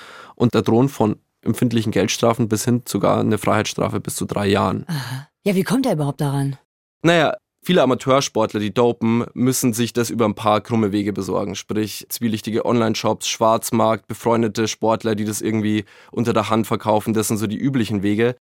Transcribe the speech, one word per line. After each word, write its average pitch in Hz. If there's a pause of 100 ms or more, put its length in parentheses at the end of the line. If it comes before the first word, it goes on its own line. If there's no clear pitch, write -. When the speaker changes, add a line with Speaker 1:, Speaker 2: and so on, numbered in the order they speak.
(340)
Speaker 1:
Und -
da 113
drohen 120
von 107 (240)
empfindlichen 117
Geldstrafen 113
bis 107
hin 120
sogar 104
eine 110
Freiheitsstrafe 104
bis -
zu 101
drei 101
Jahren. 98
Speaker 2:
Aha. 135 (160)
Ja, 202
wie 180
kommt 262
er 226
überhaupt 147
daran? 139 (440)
Speaker 1:
Naja, 160 (260)
viele 180
Amateursportler, 127
die 104
dopen, 117 (100)
müssen 127
sich 117
das 117
über 110
ein 104
paar 107
krumme 110
Wege 101
besorgen. 95
Sprich, 104
zwielichtige 110
Online-Shops, 110
Schwarzmarkt, 110
befreundete 113
Sportler, 110
die 104
das 107
irgendwie 107 (260)
unter 117
der 107
Hand 110
verkaufen. 107
Das 110
sind 113
so 107
die 104
üblichen 113
Wege. 107 (100)